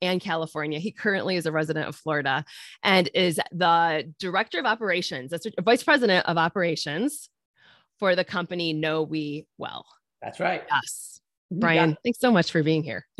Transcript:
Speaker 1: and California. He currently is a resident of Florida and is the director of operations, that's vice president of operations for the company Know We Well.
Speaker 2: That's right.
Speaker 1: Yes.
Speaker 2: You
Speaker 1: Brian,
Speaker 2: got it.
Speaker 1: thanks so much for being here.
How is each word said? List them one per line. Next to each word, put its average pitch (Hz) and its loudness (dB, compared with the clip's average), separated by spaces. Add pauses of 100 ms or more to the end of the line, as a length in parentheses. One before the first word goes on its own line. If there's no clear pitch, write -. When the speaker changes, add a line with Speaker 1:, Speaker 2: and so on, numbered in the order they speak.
Speaker 1:
and 180 0
California. 160 -4
He 196 -6
currently 190 -2
is 165 -2
a 160 -2
resident 156 -2
of 135 -10
Florida 143 -2 (380)
and 190 4
is 180 0 (120)
the 170 2
director 190 -4
of 285 -2
operations, 180 -2
that's 165 -6 (160)
vice 233 4
president 240 4
of 165 0
operations 170 -2 (680)
for 185 2
the 180 2
company 175 -4
Know 156 0
We 156 -6 (140)
Well. - -10 (380)
Speaker 2:
That's - -10
right. 175 -2
Speaker 1:
Yes. - -2 (460)
Speaker 2:
You 180 -4
Speaker 1:
Brian, 165 6
Speaker 2:
got 151 2
it. - -10
Speaker 1:
thanks 240 -2
so 247 4
much 175 4
for 165 2
being 156 2
here. - -10 (120)